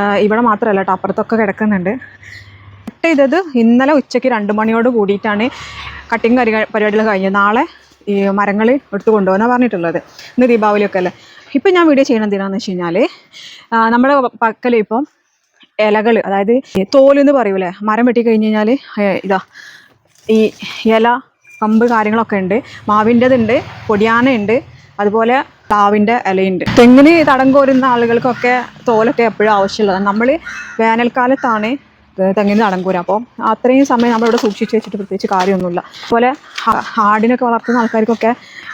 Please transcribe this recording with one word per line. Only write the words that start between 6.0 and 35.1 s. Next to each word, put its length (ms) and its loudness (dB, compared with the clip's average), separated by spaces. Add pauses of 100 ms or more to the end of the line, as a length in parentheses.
കട്ടിങ് 300 0
കരി-, 340 0
പരിപാടികൾ 280 0 (100)
കഴിഞ്ഞ്. 180 -2 (100)
നാളെ 240 2 (480)
ഈ 20 0 (240)
മരങ്ങൾ 300 0 (260)
എടുത്ത് 200 -2
കൊണ്ടുപോകാനാണ് 380 2
പറഞ്ഞിട്ടുള്ളത്. 460 -2 (360)
ഇന്ന് 180 2
ദീപാവലിയൊക്കെ 480 0
അല്ലേ. 120 -4 (440)
ഇപ്പം 200 0
ഞാൻ 140 4
വീഡിയോ 180 4
ചെയ്യണത് 200 0
എന്തിനാണെന്ന് 320 -4
വെച്ച് 100 -10
കഴിഞ്ഞാൽ, 260 -4 (760)
ആ, 40 0 (180)
നമ്മുടെ 200 2 (300)
പക്കൽ 300 -2 (100)
ഇപ്പം 180 -4 (840)
ഇലകൾ, 280 2 (140)
അതായത് 240 0 (280)
ഈ 20 0 (120)
തോല് 280 6
എന്ന് 140 4
പറയൂലേ, 320 -2 (200)
മരം 200 0
വെട്ടി 180 0
കഴിഞ്ഞ് 220 0
കഴിഞ്ഞാൽ, 200 0 (340)
ഏ, 20 0 (220)
ഇതാ 120 0 (1000)
ഈ 20 4 (580)
ഇല, 120 2 (540)
കമ്പ് 300 2
കാര്യങ്ങളൊക്കെ 500 -2
ഉണ്ട്. 140 -2 (340)
മാവിൻ്റെതുണ്ട്, 680 2 (300)
പൊടിയാനയുണ്ട്, 680 0 (460)
അതുപോലെ 340 2 (320)
പ്ലാവിൻ്റെ 480 2 (140)
ഇലയുണ്ട്. 340 -2 (140)
തെങ്ങിന് 340 8 (180)
തടം 240 2
കോരുന്ന 300 4 (100)
ആളുകൾക്കൊക്കെ 600 0 (340)
തോലൊക്കെ 420 2
എപ്പോഴും 260 0
ആവശ്യമുള്ളതാണ്. 540 -2
നമ്മൾ 200 0 (520)
വേനൽക്കാലത്താണ് 880 0 (460)
തെ-, 220 0
തെങ്ങിന് 260 2
തടം 220 0
കോരുക. 180 -2
അപ്പോൾ 140 -2 (320)
അത്രയും 400 2
സമയം 240 2
നമ്മളിവിടെ 280 0
സൂക്ഷിച്ച് 340 -4
വെച്ചിട്ട് 240 -6
പ്രത്യേകിച്ച് 340 -8